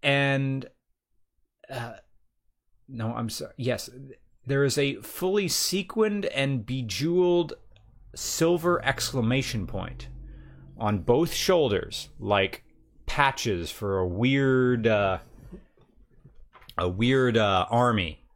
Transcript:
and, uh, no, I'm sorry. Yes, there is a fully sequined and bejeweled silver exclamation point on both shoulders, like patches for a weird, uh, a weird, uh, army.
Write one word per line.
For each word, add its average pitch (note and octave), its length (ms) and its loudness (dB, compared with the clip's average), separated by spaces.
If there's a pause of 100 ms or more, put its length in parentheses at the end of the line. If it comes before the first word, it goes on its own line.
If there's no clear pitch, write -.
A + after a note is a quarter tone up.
and, C#3 640 0 (1040)
uh, A#2+ 220 -10 (920)
no, A#2 260 -6
I'm A#2 160 -4
sorry. - 280 -10
Yes, A#2+ 320 -4 (560)
there C#3 180 2
is C3+ 140 2
a C#3 180 0
fully F#3+ 520 -2
sequined G3+ 800 -2
and C3+ 400 -2
bejeweled E3 880 0 (640)
silver E3+ 680 0
exclamation B2 840 -2
point F2+ 400 -8 (680)
on G#2 220 0
both B2+ 340 2
shoulders, - 760 0 (100)
like G2+ 440 0 (420)
patches A#2 680 0
for G2 280 -2
a F#2 80 0
weird, B2+ 800 2
uh, G2+ 300 2 (1600)
a F2 100 0
weird, A#2+ 500 2
uh, G2 320 4
army. A2+ 540 2 (120)